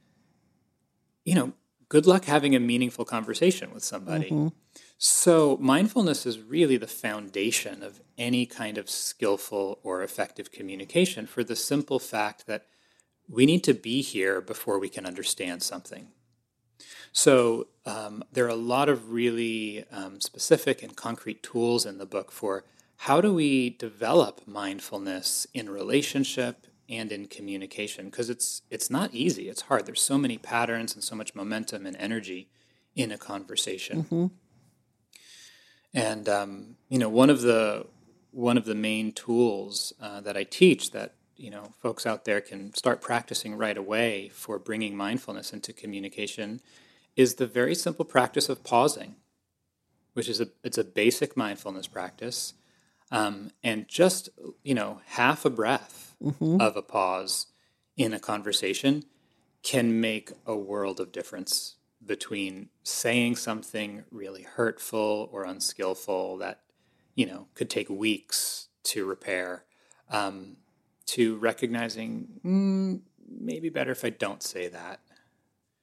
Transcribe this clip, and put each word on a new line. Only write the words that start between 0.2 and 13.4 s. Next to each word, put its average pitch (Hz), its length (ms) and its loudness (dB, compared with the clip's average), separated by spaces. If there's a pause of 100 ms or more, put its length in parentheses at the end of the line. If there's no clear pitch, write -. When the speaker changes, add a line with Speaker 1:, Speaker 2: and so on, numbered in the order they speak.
Speaker 1:
you 175 120 2
know, 131 180 4 (360)
good 151 180 8
luck 185 180 8
having 143 300 4
a 123 40 6
meaningful 120 460 0
conversation 123 680 0
with 110 100 -10
somebody. 156 480 -2
Speaker 2:
Mm-hmm. 151 160 2 (500)
Speaker 1:
So 151 640 6
mindfulness 160 640 4
is 113 140 -4
really 135 380 4
the 110 100 -2
foundation 101 960 -2
of 101 180 -14 (160)
any 123 300 2
kind 107 320 -8
of 98 100 -10
skillful 101 960 -2
or 92 180 -2
effective - 500 -6
communication, 104 760 0
for - 160 -2
the 110 120 -4
simple 143 440 0
fact 104 480 -4
that 107 180 -6 (640)
we 127 160 6